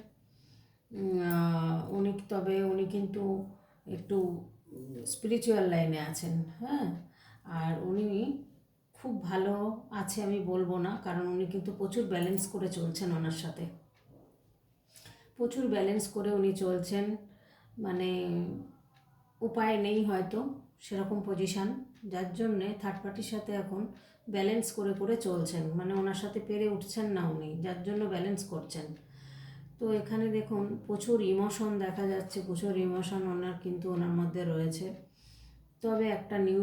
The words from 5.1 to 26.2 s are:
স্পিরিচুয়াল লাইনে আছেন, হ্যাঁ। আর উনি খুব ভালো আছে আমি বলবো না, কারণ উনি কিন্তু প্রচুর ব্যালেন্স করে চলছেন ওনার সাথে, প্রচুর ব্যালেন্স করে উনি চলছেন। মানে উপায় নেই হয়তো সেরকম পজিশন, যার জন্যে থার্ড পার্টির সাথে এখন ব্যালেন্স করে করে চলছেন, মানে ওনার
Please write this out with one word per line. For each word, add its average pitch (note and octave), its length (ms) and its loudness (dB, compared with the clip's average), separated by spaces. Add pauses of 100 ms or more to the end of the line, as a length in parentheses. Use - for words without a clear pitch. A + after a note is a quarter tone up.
স্পিরিচুয়াল A3 600 4
লাইনে D#3+ 260 4 (120)
আছেন, E3+ 240 -4 (260)
হ্যাঁ। B3+ 280 -2 (720)
আর E3 140 0 (160)
উনি G#3 200 2 (880)
খুব B3+ 140 -6 (160)
ভালো F#3+ 260 2 (460)
আছে F#3+ 260 -4
আমি G3+ 120 2 (140)
বলবো F3+ 240 2 (100)
না, G3+ 60 0 (140)
কারণ F3+ 180 0 (100)
উনি F#3 100 2 (100)
কিন্তু G3 160 -2 (100)
প্রচুর G3+ 320 0
ব্যালেন্স F#3 300 2 (100)
করে F#3 160 0 (100)
চলছেন E3 300 -2 (100)
ওনার D#3+ 240 0
সাথে, E3+ 220 -6 (1700)
প্রচুর B3 280 0 (100)
ব্যালেন্স G3+ 300 4 (100)
করে G#3 240 2
উনি G3 140 6 (100)
চলছেন। F3+ 420 2 (840)
মানে F#3 240 0 (1400)
উপায় A3 280 2 (100)
নেই G#3+ 120 4 (120)
হয়তো F#3+ 280 0 (460)
সেরকম G3 340 -2 (100)
পজিশন, F#3+ 400 0 (440)
যার F#3 160 -2 (100)
জন্যে G#3+ 280 2 (160)
থার্ড G3 200 -2
পার্টির G3+ 300 -6
সাথে G#3 200 -4 (100)
এখন G3 200 -4 (520)
ব্যালেন্স G#3 320 4 (100)
করে G3 240 2
করে A3+ 160 2 (100)
চলছেন, E3+ 380 0 (140)
মানে F#3 220 0
ওনার G3 220 2